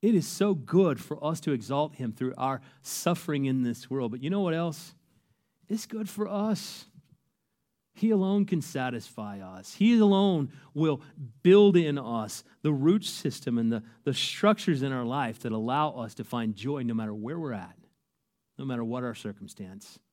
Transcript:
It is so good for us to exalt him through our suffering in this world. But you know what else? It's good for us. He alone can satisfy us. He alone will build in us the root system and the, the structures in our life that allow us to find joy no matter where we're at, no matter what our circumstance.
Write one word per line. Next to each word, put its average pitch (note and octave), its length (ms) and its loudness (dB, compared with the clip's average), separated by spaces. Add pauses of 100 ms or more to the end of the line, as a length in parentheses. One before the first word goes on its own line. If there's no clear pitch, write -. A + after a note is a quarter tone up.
It A3 140 4
is E3+ 120 2
so G3+ 260 0
good D#3+ 460 2
for - 240 -10
us D#3+ 180 -2
to D#3 100 -2
exalt C#3 440 -2
him B2 160 -6
through B2+ 260 -6
our C3 240 -4 (200)
suffering E3 640 -4
in C3 180 0
this A#2 260 -4
world. B2+ 220 -4
But B2 100 -10
you C#3 80 -4
know G3 120 0
what F3 120 0
else? E3 400 -6 (760)
It's A3 160 -4
good G#3+ 240 -8
for G3+ 180 -4
us. G#3 580 -4 (1080)
He A3 140 2
alone G3 360 4
can F3 160 0
satisfy A2+ 760 -8
us. F#2 360 -16
He A3+ 220 6
alone G3 540 4 (220)
will D3+ 280 0 (400)
build G3 360 8
in D3+ 200 2
us A2+ 460 -6 (200)
the D3+ 100 2
root D#3 320 4
system - 520 -4
and A2+ 140 0
the, A2+ 120 -4 (200)
the C#3 100 -2
structures F#3+ 720 0
in C3+ 80 -2
our B2+ 140 -4
life A#2+ 340 -4
that A#2+ 120 -6
allow B2 400 -2
us A2+ 240 -10
to - 80 -10
find A2+ 320 -4
joy C3 280 -6
no A#2 100 -2
matter A2 200 -4
where A2+ 260 -8
we're C#3+ 140 -6
at, F#2+ 240 -12 (800)
no C3+ 80 -10
matter B2 180 -4
what B2 200 -4
our A#2 120 -6
circumstance. G2+ 840 -14 (140)